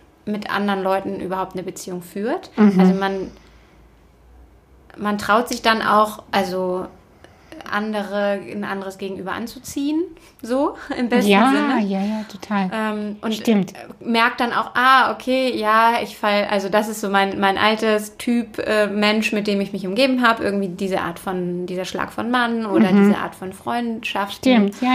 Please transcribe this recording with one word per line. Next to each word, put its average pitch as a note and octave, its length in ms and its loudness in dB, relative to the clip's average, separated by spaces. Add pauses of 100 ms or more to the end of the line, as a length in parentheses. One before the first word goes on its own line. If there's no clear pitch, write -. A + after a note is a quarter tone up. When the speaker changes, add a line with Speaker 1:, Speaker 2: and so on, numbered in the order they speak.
(260)
Speaker 1:
mit G#3 260 -6
anderen G3 320 -2
Leuten F#3+ 360 -2
überhaupt F#3 340 -6
eine F#3 100 -8
Beziehung F#3 400 -10
führt. B3 520 -6
Speaker 2:
Mhm. G3+ 240 6
Speaker 1:
Also F#3 140 8
man, F#3+ 380 -4 (1700)
man G#3 200 -2
traut A3 320 2
sich B3 140 -6
dann A3 180 2
auch, G#3+ 500 2
also F#3 540 -2 (840)
andere, G3+ 680 -2 (120)
ein G3+ 120 -8
anderes G3 340 -8
Gegenüber F#3+ 360 -8
anzuziehen, C#4 680 -4 (380)
so C4+ 340 -2 (220)
im B3 120 -2
besten G#3 220 4
Speaker 2:
Ja, G#3+ 180 6
Speaker 1:
Sinne. A3+ 340 2
Speaker 2:
ja, F#3+ 200 -2
ja, G#3+ 280 -4
total. G3 400 -4
Speaker 1:
Ähm, G#3+ 500 -4
und A3 120 -4
Speaker 2:
Stimmt. G#3+ 400 0 (260)
Speaker 1:
merkt A#3 400 0
dann A#3 140 -2
auch, A3 220 -2
„Ah, B3 360 6
okay, B3+ 460 0
ja, A3 440 4
ich G#3 160 -8
fall“, G#3 320 0
also G3 200 0
das G#3+ 180 2
ist G#3+ 140 -8
so G3+ 80 -4
mein, G3 300 2
mein G3 180 2
altes G#3+ 600 0
Typ, A#3+ 420 -2
äh, G#3+ 280 2
Mensch, G#3 460 0
mit G#3 140 0
dem G3+ 120 2
ich G3+ 140 -4
mich F#3+ 140 -6
umgeben B3+ 340 0
hab, A3+ 180 4
irgendwie G3 300 -2
diese F#3 320 -4
Art - 180 -6
von, F3+ 460 -6
dieser F3+ 200 -6
Schlag - 280 -6
von A3 180 -6
Mann A#3 340 -2
oder G3 260 4
Speaker 2:
Mhm. G3+ 80 6
Speaker 1:
diese G3+ 180 4
Art - 180 -6
von F#3 180 -12
Freundschaft. A3+ 840 -6
Speaker 2:
Stimmt, G#3+ 460 4
ja, B3+ 120 2